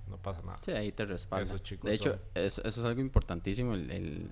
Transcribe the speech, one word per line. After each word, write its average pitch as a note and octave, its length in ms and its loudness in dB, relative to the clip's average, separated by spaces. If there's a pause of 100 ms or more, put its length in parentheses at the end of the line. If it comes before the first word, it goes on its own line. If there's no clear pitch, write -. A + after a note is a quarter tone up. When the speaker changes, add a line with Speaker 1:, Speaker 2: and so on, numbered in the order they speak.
Speaker 1:
no F#2+ 100 -6
pasa F2+ 260 -4
nada. F2+ 180 -6
Speaker 2:
Sí, F#3 100 -4
ahí G#2 200 0
te A2 140 -2
respalda. F#2+ 400 -2
Speaker 1:
Esos G#2 180 -2
chicos - 260 -4
Speaker 2:
De G#2+ 60 6
hecho, A2+ 160 2
Speaker 1:
son F#2+ 80 -2 (160)
Speaker 2:
eso, F#2 280 2
eso A2+ 180 -2
es A#2+ 40 0
algo A#2+ 160 2
importantísimo A#2 720 4
el, D#2+ 180 -2
el, E2+ 400 -4